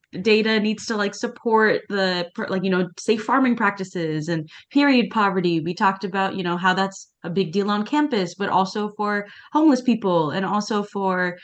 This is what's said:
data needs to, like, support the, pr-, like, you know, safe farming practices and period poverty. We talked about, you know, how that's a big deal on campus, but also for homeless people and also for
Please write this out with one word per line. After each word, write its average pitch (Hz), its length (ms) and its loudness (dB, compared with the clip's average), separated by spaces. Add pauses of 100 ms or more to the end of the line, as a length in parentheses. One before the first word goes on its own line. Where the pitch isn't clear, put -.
(200)
data 220 400 4
needs 208 240 -2
to, 226 140 -4
like, 196 160 -2
support 220 760 0
the, 185 460 -2
pr-, - 140 -8
like, 190 140 -2
you 190 80 -2
know, 180 280 0
safe 220 260 0
farming 247 320 2
practices 185 720 -2
and 165 180 -2 (240)
period 269 400 4
poverty. 185 500 0
We 165 120 -4
talked 190 320 0
about, 190 320 -2
you 190 60 -6
know, 175 160 -2
how 185 160 2
that's 190 340 -4 (160)
a 175 60 -8
big 170 220 -2
deal 202 180 0
on 208 160 -2
campus, 269 480 0
but 202 140 -4
also 202 480 0
for 208 320 -4 (240)
homeless 302 280 4
people 190 520 2
and 190 120 -2
also 208 380 -2
for 180 600 -2